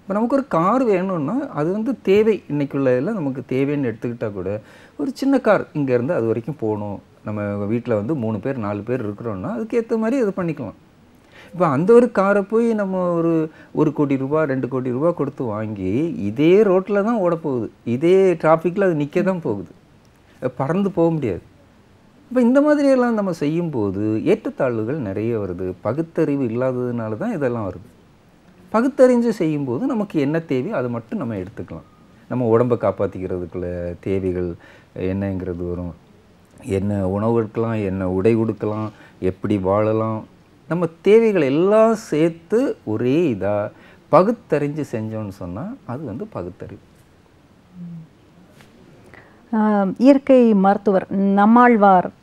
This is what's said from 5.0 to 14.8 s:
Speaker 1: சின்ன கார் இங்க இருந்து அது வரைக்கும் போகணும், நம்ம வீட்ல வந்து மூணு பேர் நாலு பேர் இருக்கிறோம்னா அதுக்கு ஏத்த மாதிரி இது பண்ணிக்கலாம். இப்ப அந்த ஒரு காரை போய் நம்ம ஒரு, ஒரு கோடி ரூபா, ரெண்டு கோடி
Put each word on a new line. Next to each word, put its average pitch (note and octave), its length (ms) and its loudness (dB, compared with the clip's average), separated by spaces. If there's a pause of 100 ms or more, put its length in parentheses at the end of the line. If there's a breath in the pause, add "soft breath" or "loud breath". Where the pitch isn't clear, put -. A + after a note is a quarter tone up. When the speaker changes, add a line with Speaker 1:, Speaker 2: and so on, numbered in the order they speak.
Speaker 1:
சின்ன C#4 260 0
கார் A3+ 240 2 (100)
இங்க C#3 200 -2
இருந்து B2 200 0
அது A#2 140 0
வரைக்கும் A#2 340 -4
போகணும், G#2 360 -4 (260)
நம்ம G#2+ 180 -6 (300)
வீட்ல A#2+ 240 -2
வந்து G#2+ 200 -2
மூணு A2 280 -4
பேர் C3 220 -4
நாலு G2+ 160 -4
பேர் A#2+ 240 -4
இருக்கிறோம்னா G#2 500 -8
அதுக்கு A3+ 240 -6
ஏத்த A3+ 240 -4
மாதிரி A#3 180 0
இது G3+ 160 0
பண்ணிக்கலாம். E3 400 -6 (760 soft breath)
இப்ப F3+ 140 0
அந்த D3+ 260 2
ஒரு A#3+ 180 8
காரை G3+ 300 2 (100)
போய் A#3 220 2
நம்ம F#3+ 300 -2 (140)
ஒரு, E3 160 0 (400 soft breath)
ஒரு D3+ 200 2
கோடி C#3 240 0
ரூபா, C3+ 260 -2
ரெண்டு C3+ 240 -2
கோடி C3 280 -4